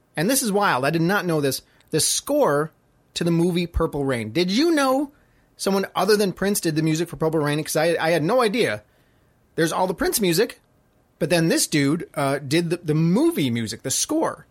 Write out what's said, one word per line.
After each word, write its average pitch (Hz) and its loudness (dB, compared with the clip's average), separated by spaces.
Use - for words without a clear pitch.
and 165 0
this 277 0
is 226 -2
wild, 180 2
I 143 0
did 165 0
not 185 0
know 156 0
this, 135 -2
the 156 0
score 160 0
to - -6
the 170 0
movie 170 2
Purple 156 -2
Rain. 117 -2
Did 180 0
you 277 2
know 277 0
someone 196 0
other 196 2
than 202 0
Prince 202 -2
did 160 -2
the 156 0
music 160 0
for 139 -14
Purple 160 0
Rain? 147 0
'Cause - -6
I, 160 2
I 160 0
had 165 2
no 214 2
idea. 196 0
There's 160 0
all 185 0
the 185 -2
Prince 339 -2
music, 185 0
but 151 -2
then 165 4
this 294 2
dude, 147 0
uh, 143 -2
did 156 -2
the, 175 -2
the 151 -2
movie 175 2
music, 117 -4
the - -6
score. - -4